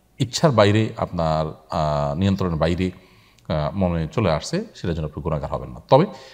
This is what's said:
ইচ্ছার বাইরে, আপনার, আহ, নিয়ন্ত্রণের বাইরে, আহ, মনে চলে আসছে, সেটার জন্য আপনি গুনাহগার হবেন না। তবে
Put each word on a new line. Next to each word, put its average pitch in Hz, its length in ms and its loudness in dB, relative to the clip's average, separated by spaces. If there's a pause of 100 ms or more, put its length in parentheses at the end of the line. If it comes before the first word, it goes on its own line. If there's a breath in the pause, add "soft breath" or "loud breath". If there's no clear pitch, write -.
(180)
ইচ্ছার 143 320 0
বাইরে, 110 460 4
আপনার, 80 500 -2
আহ, 73 720 -4
নিয়ন্ত্রণের 95 400 0
বাইরে, 87 320 0 (580 soft breath)
আহ, 76 280 -2
মনে 85 360 0
চলে 98 200 2
আসছে, 113 320 -4 (100)
সেটার 82 220 -4
জন্য 78 100 -4
আপনি 73 160 -10
গুনাহগার 71 280 -4
হবেন 64 200 -8
না। 60 180 -16
তবে 147 180 6 (260 loud breath)